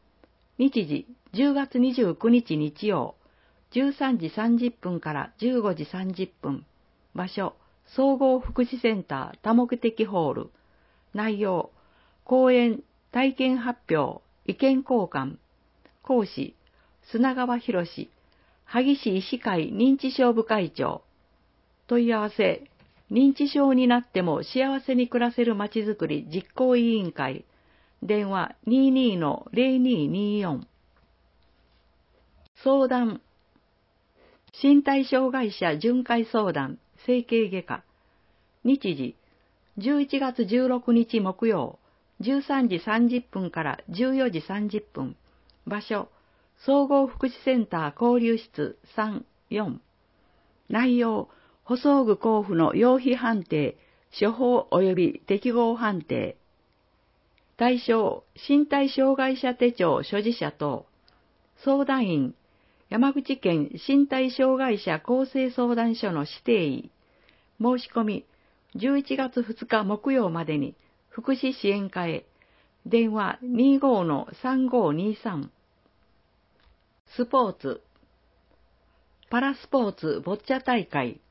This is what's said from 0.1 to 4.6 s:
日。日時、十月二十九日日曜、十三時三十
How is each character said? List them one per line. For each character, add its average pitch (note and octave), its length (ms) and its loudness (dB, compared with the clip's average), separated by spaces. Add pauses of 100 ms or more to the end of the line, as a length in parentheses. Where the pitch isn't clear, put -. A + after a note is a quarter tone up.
日。 C4 120 4
日 A3 140 -2
時、 D3 220 -6 (260)
十 C#4 200 2
月 C#4 260 -2
二 B3 160 2
十 G#3 180 2
九 A3+ 160 0
日 A#3+ 260 4
日 D3+ 320 -4
曜、 E3+ 280 -2 (560)
十 C#4 220 0
三 C4 260 -2
時 D#3+ 100 -6
三 A#3 300 0
十 A#3+ 100 0